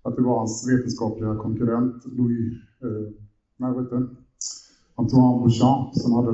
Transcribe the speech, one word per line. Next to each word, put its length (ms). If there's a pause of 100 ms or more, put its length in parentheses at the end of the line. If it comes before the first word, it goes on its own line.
Att 140
det 60
var 180
hans 300
vetenskapliga 640
konkurrent 720
Louis... 480 (300)
Eh, 280 (460)
nej, 160
vad 100
heter 120
det? 120 (880)
Antoine 480
Béchamp 520
som 180
hade 200